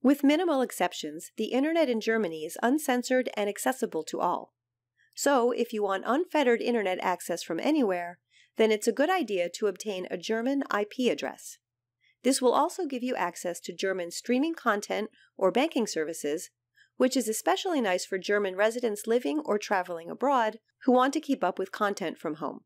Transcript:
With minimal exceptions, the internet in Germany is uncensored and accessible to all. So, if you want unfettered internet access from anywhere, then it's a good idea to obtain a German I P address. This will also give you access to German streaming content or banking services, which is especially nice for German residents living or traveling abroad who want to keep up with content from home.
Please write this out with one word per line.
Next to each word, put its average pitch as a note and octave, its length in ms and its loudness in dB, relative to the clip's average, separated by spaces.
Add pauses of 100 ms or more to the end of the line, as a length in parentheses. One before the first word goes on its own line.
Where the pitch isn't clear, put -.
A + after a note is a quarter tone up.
With C4+ 200 4
minimal D4+ 380 4
exceptions, E3+ 760 -4
the A3 140 -4
internet D4+ 380 2
in A3+ 120 0
Germany G3+ 420 0
is E3 200 -10
uncensored B3+ 720 2
and G#3 120 0
accessible G3+ 580 -2
to - 140 -8
all. - 340 -2 (640)
So, B3+ 360 4
if - 220 -2
you G#3 100 -2
want F#3+ 240 0
unfettered C4 540 2
internet G#3 400 0
access F3 420 -2
from E3 160 -4
anywhere, F#3 600 2 (380)
then A3 140 6
it's G#3+ 160 2
a A3+ 60 2
good D4 160 2
idea G#3 460 0
to A3 120 -2
obtain F#3+ 420 -4
a - 80 -6
German A#3 540 0
I G#3 180 0
P B3 200 0
address. - 480 -6 (680)
This C4 180 2
will B3 120 4
also E4+ 320 0
give C4 180 -6
you B3+ 120 -2
access F3 460 -4
to F3+ 140 -12
German F#3 360 -2
streaming C4+ 420 0
content G#3 560 -2 (280)
or F#3+ 140 4
banking C4 360 0
services, D3+ 600 -4 (480)
which B3+ 200 2
is G#3+ 100 0
especially E4 540 0
nice F3+ 240 0
for F#3+ 120 -4
German G3 380 0
residents A3 520 0
living C#4 380 0
or G#3 120 0
traveling F3+ 520 -2
abroad A3+ 500 0 (260)
who C4 60 6
want B3+ 220 6
to D#4+ 80 0
keep C#4 220 -2
up F3 140 0
with F#3+ 140 -4
content G3 460 -2
from D3+ 180 -6
home. D#3 300 -8